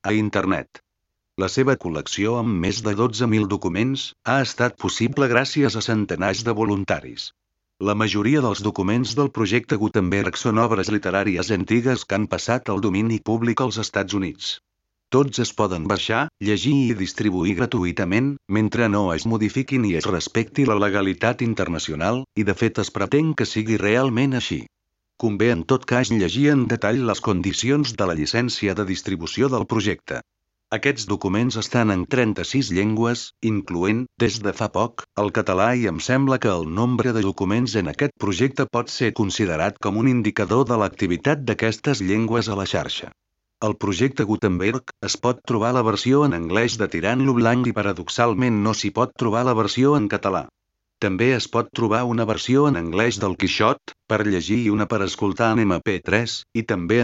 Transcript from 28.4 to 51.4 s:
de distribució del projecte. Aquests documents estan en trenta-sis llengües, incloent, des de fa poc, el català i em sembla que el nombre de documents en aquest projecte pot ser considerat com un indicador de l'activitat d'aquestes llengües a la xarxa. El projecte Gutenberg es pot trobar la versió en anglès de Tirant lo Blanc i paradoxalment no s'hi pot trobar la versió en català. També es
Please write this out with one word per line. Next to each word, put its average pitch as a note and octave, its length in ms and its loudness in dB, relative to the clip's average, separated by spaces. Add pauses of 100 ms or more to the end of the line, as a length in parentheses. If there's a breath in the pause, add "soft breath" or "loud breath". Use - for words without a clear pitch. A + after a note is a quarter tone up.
de G2 120 -2
distribució F#2 640 -2
del A2+ 160 -2
projecte. G#2+ 500 -2 (560)
Aquests A2+ 320 0
documents G#2 540 0
estan A2 320 2
en F2+ 160 0
trenta-sis A2 640 0
llengües, A2 540 0 (180)
incloent, G2+ 600 -2 (120)
des A2+ 240 0
de G2+ 140 -2
fa A2 160 -2
poc, A2+ 320 -2 (160)
el G#2 100 0
català G2+ 460 2
i A#2 100 0
em F2+ 160 -4
sembla C3+ 380 2
que A2+ 80 2
el E2+ 160 0 (140)
nombre B2 340 2
de A2 100 0
documents G#2 560 0
en D#2+ 140 -2
aquest - 260 -2
projecte A#2+ 460 0
pot A#2 260 -2
ser A2 220 -2
considerat F#2+ 640 0
com G2+ 220 -2
un C3 80 4
indicador A2 560 2
de A2+ 160 2
l'activitat G2+ 640 0
d'aquestes A2+ 560 0
llengües A2 480 0
a G2 100 -2
la F#2+ 60 -2
xarxa. - 460 -4 (500)
El G#2+ 180 0
projecte G#2 480 0
Gutenberg G#2 640 0 (160)
es - 80 -4
pot B2 220 0 (100)
trobar A2+ 260 2
la B2+ 120 2
versió B2 400 2
en C3+ 100 2
anglès G2+ 420 0
de G#2 140 0
Tirant G2+ 320 0
lo C3+ 140 2
Blanc A#2+ 320 4
i G#2 40 0
paradoxalment A2+ 920 0
no A2 100 2
s'hi G2+ 160 -4
pot B2 240 0
trobar A#2 320 0
la B2 80 4
versió A#2+ 400 2
en G#2+ 160 0
català. F#2+ 320 -2 (560)
També G2+ 380 2
es G#2 100 -6